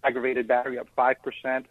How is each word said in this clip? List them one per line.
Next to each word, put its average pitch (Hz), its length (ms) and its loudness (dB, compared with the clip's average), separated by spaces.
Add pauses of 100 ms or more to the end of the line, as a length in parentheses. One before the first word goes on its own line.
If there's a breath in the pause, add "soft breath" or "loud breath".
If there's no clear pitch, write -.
aggravated 127 420 0
battery 123 320 0
up - 160 -10
five 127 280 4
percent. 131 480 -6